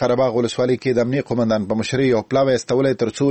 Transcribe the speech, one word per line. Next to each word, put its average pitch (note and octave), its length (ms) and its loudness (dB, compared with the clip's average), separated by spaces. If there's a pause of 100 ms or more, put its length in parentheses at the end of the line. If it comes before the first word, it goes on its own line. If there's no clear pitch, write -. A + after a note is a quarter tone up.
قره B2 140 0
باغ B2 200 0
ولسوالۍ B2 420 0
کې C3 180 -2
د A#2 120 2
امنیه C3+ 220 -2
قومندان A2 420 0
په A2 100 0
مشرۍ C3 320 -2
یو A2 80 2
پلاوی C3+ 340 0
استولی C3+ 380 0
تر A2+ 160 -2
څو C#3 220 -2